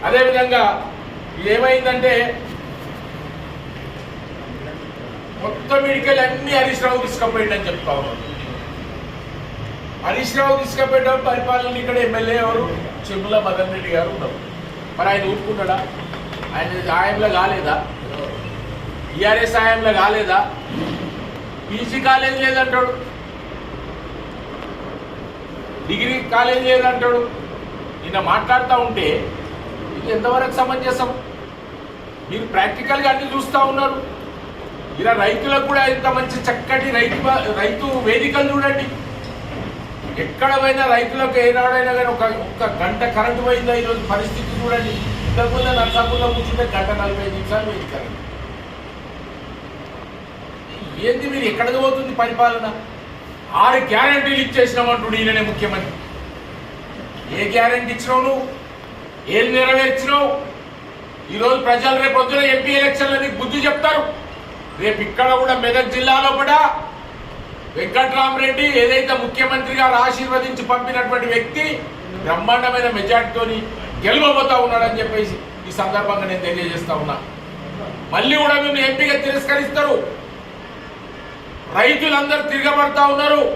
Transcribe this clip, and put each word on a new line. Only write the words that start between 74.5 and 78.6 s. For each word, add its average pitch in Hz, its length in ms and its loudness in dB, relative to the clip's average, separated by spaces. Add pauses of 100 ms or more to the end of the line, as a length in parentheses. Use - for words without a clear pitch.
ఉన్నాడని 226 360 2
చెప్పేసి 214 360 -2 (320)
ఈ 180 120 -10
సందర్భంగా 202 500 0
నేను 180 160 -4
తెలియజేస్తా 170 560 -4
ఉన్నా. 147 140 -4 (1000)
మళ్ళీ 269 280 2
కూడా 294 220 6